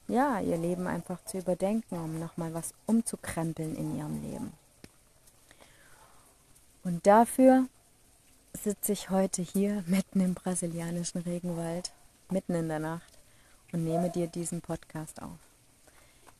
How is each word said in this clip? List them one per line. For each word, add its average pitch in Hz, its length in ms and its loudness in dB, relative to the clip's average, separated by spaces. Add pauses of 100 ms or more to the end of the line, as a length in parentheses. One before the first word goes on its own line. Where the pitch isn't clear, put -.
ja, 226 320 2
ihr 175 160 0
Leben 175 300 -2
einfach 175 400 -6
zu - 100 -8
überdenken, 185 600 -2
um 160 220 -6
nochmal 165 360 -6
was 165 180 -8 (140)
umzukrempeln 165 920 -2
in 156 220 -4
ihrem 151 240 -6
Leben. - 300 -8 (2250)
Und 170 240 -2
dafür 254 600 8 (880)
sitze - 400 -4
ich - 180 -6
heute 190 320 2
hier 202 440 0
mitten 190 340 2
im 185 140 2
brasilianischen 170 880 -4
Regenwald, 175 680 -4 (380)
mitten 185 240 -2
in 165 140 0
der 156 100 -2
Nacht 160 400 -6 (540)
und 165 120 -2
nehme 170 260 0
dir 170 160 -2
diesen 170 340 -6
Podcast - 640 -10
auf. - 160 -14 (1000)